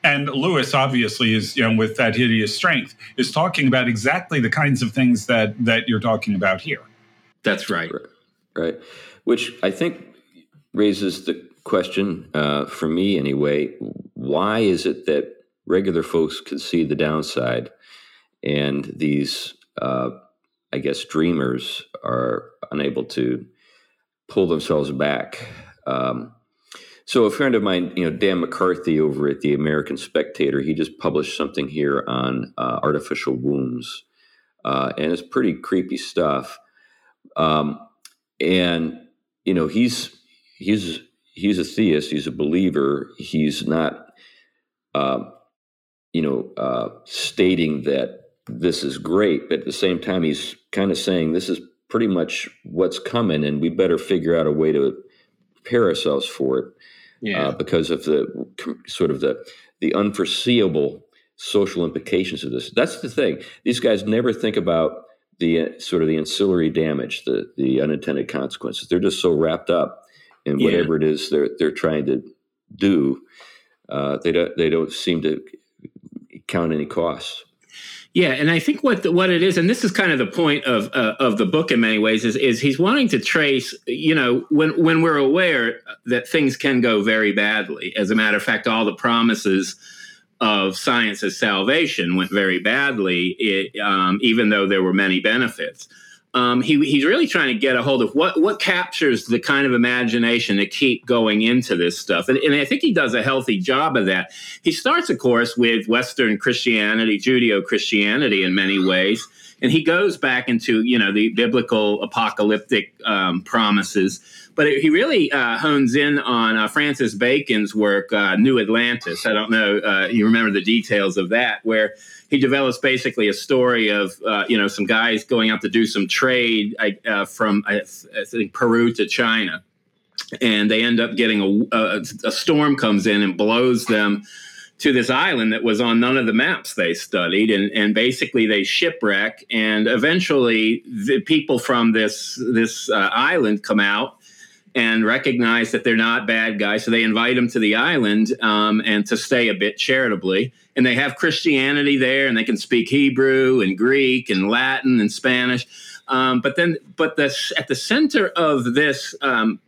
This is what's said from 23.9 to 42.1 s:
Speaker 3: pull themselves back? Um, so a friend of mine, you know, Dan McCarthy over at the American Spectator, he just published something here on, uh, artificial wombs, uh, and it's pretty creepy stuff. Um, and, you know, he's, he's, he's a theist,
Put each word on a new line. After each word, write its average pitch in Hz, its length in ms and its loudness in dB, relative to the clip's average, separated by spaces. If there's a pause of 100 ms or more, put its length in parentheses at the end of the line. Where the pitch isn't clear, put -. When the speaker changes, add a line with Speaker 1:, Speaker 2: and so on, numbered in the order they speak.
Speaker 3:
pull 95 180 2
themselves 76 440 -2
back? 71 580 -4 (380)
Um, 64 460 -4 (720)
so 120 180 4
a 104 60 4
friend 135 240 0
of 104 80 2
mine, 90 340 0
you 90 80 0
know, 80 120 -2
Dan 95 240 0
McCarthy 85 580 0
over 73 300 0
at 71 140 -4
the 73 100 2
American 76 460 -2
Spectator, 69 640 -2
he 78 100 -2
just 78 260 -4
published 76 380 -2
something 71 320 -6
here 71 400 -2
on, 64 480 -4
uh, 62 260 -4
artificial 71 520 -2
wombs, 64 680 -6 (600)
uh, 67 320 -2
and 78 160 -2
it's 85 80 -4
pretty 120 320 -2
creepy - 460 -4
stuff. 71 600 -4 (800)
Um, 78 420 0 (600)
and, 85 540 0 (500)
you 95 80 0
know, 82 140 2
he's, 117 500 -2 (400)
he's, 92 440 -2 (340)
he's 95 240 0
a 82 60 -2
theist, 80 460 0